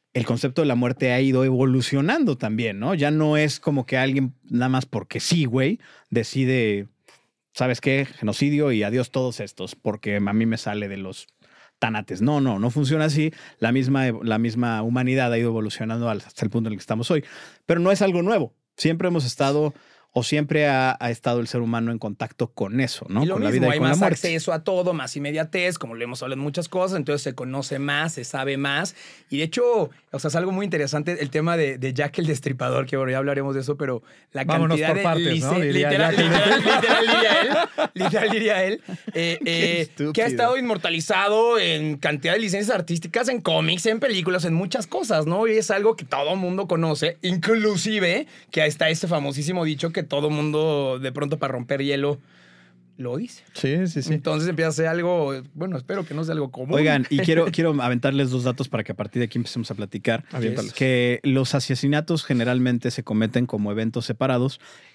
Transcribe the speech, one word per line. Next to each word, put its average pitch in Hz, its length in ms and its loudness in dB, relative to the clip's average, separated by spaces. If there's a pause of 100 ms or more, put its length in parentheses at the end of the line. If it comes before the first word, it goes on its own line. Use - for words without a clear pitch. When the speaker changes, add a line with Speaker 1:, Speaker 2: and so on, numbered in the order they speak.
(140)
Speaker 1:
el 120 120 0
concepto 127 360 0
de 160 60 4
la 127 80 4
muerte 123 380 2
ha 127 80 4
ido 131 240 4
evolucionando 135 920 2
también, 110 420 -2
¿no? 139 160 0
Ya 147 160 2
no 151 260 4
es 151 220 2
como 139 280 0
que 131 100 0
alguien 135 360 2 (160)
nada 123 200 2
más 131 160 2
porque - 340 -6
sí, 165 260 2
güey, 131 340 2 (300)
decide, 117 800 0 (640)
¿sabes 127 280 -2
qué? 135 240 2
Genocidio 143 640 0
y 107 120 2
adiós 120 280 0
todos 127 280 -2
estos, 95 360 -12
porque 104 420 -4
a - 20 0 (140)
mí 110 120 2
me 113 120 0
sale 104 320 -6
de 98 80 -10
los 95 300 -12 (520)
tanates. 107 420 -2
No, 143 200 2
no, 120 180 2
no 117 120 2
funciona 147 340 2
así. 156 260 2 (280)
La 113 120 0
misma, 131 340 2 (160)
la 110 160 0
misma 117 460 0
humanidad 127 500 0
ha 117 40 2
ido 117 120 2
evolucionando 113 600 -4
al, 107 100 -2
hasta - 260 -6
el 101 60 -2
punto 113 180 0
en 107 40 -6
el 101 40 -8
que - 60 -12
estamos 117 260 -2
hoy. 156 140 2 (420)
Pero 175 140 2
no 180 120 4
es 196 120 4
algo 180 180 2
nuevo. 185 320 0 (240)
Siempre 170 300 0
hemos 170 180 0
estado, 143 480 0 (400)
o 123 100 0
siempre 151 440 2
ha, 131 320 2
ha 120 100 -2
estado 120 300 -2
el 117 80 -2
ser 123 140 -2
humano 117 300 0
en 117 60 -4
contacto 113 540 -6
con 107 300 -4
eso, - 280 -4
¿no? 107 140 2
Speaker 2:
Y - 20 2
lo 185 100 0
Speaker 1:
Con - 100 0
la 104 40 0
Speaker 2:
mismo, - 160 2
Speaker 1:
vida - 40 4
y - 40 2
Speaker 2:
hay - 60 2
Speaker 1:
con - 80 2
la - 60 4
Speaker 2:
más - 60 2
Speaker 1:
muerte. - 280 2
Speaker 2:
acceso 165 260 -2
a 160 100 -4
todo, 180 300 0
más 135 220 -6
inmediatez, 156 640 -2
como 117 160 -10
lo 117 80 -6
hemos 120 180 -8
hablado 131 180 -6
en 139 40 -4
muchas 151 260 -4
cosas, 185 280 -2
entonces 147 260 -2
se 135 100 -6
conoce 131 460 -6
más, 147 340 -2
se 127 120 -10
sabe 135 320 -4
más. 139 380 -2 (340)
Y 139 100 -4
de 156 60 0
hecho, 226 440 0 (220)
o 139 80 -8
sea, 156 80 -4
es 143 80 -2
algo 180 160 0
muy 190 140 -2
interesante 151 560 -2
el 139 80 -4
tema 160 280 0
de, 139 200 0
de 131 160 -4
Jack 143 260 -2
el 165 80 0
Destripador, 131 600 -2
que 139 100 -4
bueno, 131 140 0
ya 131 80 0
hablaremos 139 360 -2
de 135 60 -4
eso, 143 160 -4
pero 135 260 -4 (300)
la 135 100 -4
Speaker 3:
Vámonos 160 360 2
Speaker 2:
cantidad 156 100 0
Speaker 3:
por 160 80 2
Speaker 2:
de - 60 0
Speaker 3:
partes, 165 420 0
¿no? - 80 2
Speaker 2:
lice-, 180 140 0
Speaker 3:
Diría 143 220 2
Speaker 2:
literal, 160 260 2
Speaker 3:
Jack - 40 2
el 165 100 4
Speaker 2:
literal, 185 200 4
Speaker 3:
Destripador. - 320 4
Speaker 2:
literal 233 260 4
diría 233 340 4
él, 247 80 2 (440)
Speaker 1:
<laughs> - 0 -
Speaker 2:
literal 190 380 0
diría 202 340 2
él, 202 160 -4 (320)
eh, 170 280 -2
Speaker 1:
Qué 170 400 0
Speaker 2:
eh, 156 140 -4
que - 60 -6
ha - 20 -2
Speaker 1:
estúpido. 151 240 0
Speaker 2:
estado 233 300 2
inmortalizado 208 1040 2
en 156 380 0
cantidad 147 360 -2
de 208 60 2
licencias 208 360 -2
artísticas, 170 540 -2
en 247 100 -2
cómics, 165 460 0
en 226 160 0
películas, 185 420 0
en 165 120 0
muchas 190 320 0
cosas, 202 380 0
¿no? 190 220 0
Y 226 40 2
es 220 200 2
algo 208 240 4
que 190 80 -12
todo 143 320 -2
mundo 185 320 -2
conoce, 165 540 0
inclusive 202 1080 0 (240)
que 156 140 2
está 151 240 2
ese 165 180 -2
famosísimo 151 560 -2
dicho 160 280 -2
que 180 120 -4
todo 147 260 0
mundo 151 720 0
de 131 120 -6
pronto 143 260 -4
para 135 160 -2
romper 131 300 -4
hielo 143 360 0 (800)
lo 123 200 -6
dice. - 260 -10 (100)
Speaker 3:
Sí, 165 340 0
sí, 156 160 -4
sí. 156 100 0
Speaker 2:
Entonces 156 360 0
empieza 160 200 0
a 151 40 -2
ser 160 140 0
algo, 170 460 0 (220)
bueno, 170 220 -6
espero 175 280 -4
que 156 80 -10
no 156 100 -2
sea 160 100 -4
algo 143 180 -2
común. 131 240 -4
Speaker 1:
Oigan, 147 340 4
y 143 100 2
Speaker 2:
<laughs> 165 60 0
Speaker 1:
quiero, 165 260 4
quiero 160 300 2
aventarles 131 480 2
dos 127 140 -2
datos 127 260 -2
para 110 140 -4
que - 80 -10
a - 40 -8
partir 107 260 -6
de 120 40 0
aquí 113 140 -4
empecemos 113 320 -6
a 107 40 -8
platicar. 107 560 -4
Speaker 3:
Aviéntalos. 113 420 -4
Speaker 1:
Que 123 500 2
los 135 320 2
asesinatos 147 680 0
generalmente 123 680 2
se 123 120 -6
cometen 113 440 0
como 104 240 -2
eventos 110 340 -2
separados 127 540 0 (360)